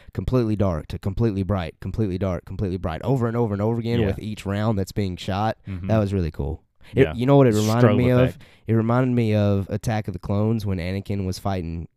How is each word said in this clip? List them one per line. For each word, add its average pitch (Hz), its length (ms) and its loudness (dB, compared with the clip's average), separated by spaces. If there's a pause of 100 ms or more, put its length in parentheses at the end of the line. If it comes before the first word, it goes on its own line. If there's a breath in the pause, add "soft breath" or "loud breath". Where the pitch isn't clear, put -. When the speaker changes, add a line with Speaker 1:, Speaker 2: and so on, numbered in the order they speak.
(120)
Speaker 1:
completely 110 440 0
dark 95 320 0
to 95 100 -10
completely 98 440 -2
bright, 90 380 -2
completely 95 380 -4
dark, 92 260 -4
completely 95 340 -4
bright, 85 240 -6
over 120 240 0
and 113 100 -2
over 117 180 2
and 101 80 -2
over 113 180 0
again 117 200 0
Speaker 2:
Yeah. 107 60 2
Speaker 1:
with 95 120 -4
each 107 280 -10
round 104 320 0
that's 92 140 -4
being 95 240 -4
shot. 104 420 -4 (100)
Speaker 2:
Mm-hmm. 92 200 -8
Speaker 1:
That 110 100 2
was 101 140 0
really 87 180 0
cool. 73 320 -8 (320 loud breath)
It, 123 100 4
Speaker 2:
Yeah. 78 100 -2
Speaker 1:
you 117 120 -2
know 143 120 8
what 135 80 8
it 110 80 4
reminded 110 360 4
Speaker 2:
Strobe 104 60 4
Speaker 1:
me 123 140 2
Speaker 2:
effect. 127 260 2
Speaker 1:
of? - 60 -20 (240 loud breath)
It 143 80 2
reminded 123 400 2
me 113 200 2
of 101 360 2
Attack 107 360 -4
of 101 60 -8
the 92 80 -8
Clones 107 460 -2
when 95 120 -2
Anakin 98 480 -6
was 92 120 -6
fighting 85 580 -6